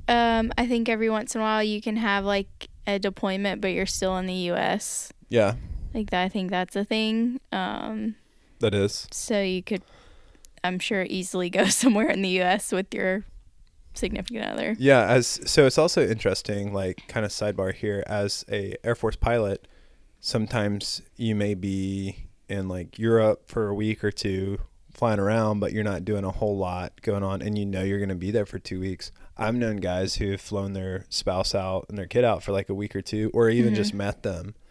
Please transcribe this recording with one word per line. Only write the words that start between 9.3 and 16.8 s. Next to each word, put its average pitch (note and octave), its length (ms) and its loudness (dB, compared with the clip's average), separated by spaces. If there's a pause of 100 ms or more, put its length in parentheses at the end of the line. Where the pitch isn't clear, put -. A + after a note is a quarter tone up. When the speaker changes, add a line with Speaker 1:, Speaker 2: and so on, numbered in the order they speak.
Speaker 1:
you F#3 220 -2
could, G3 180 -4 (840)
I'm F3+ 160 0
sure, F#3+ 300 -2
easily F3+ 400 -2
go G3 160 4
<laughs> - 180 4
somewhere A#3+ 260 4
in F#3+ 120 0
the F#3+ 80 0
U F#3 120 2
S F#3 320 2
with F#3+ 200 -2
your G3 300 -2 (680)
significant - 520 -4
other. B1+ 340 -4
Speaker 2:
Yeah, B2+ 280 8
as, B2 380 4
so C#3+ 200 8
it's C3 120 4
also D#3+ 280 6
interesting, G2+ 680 0
like, F#2+ 340 -4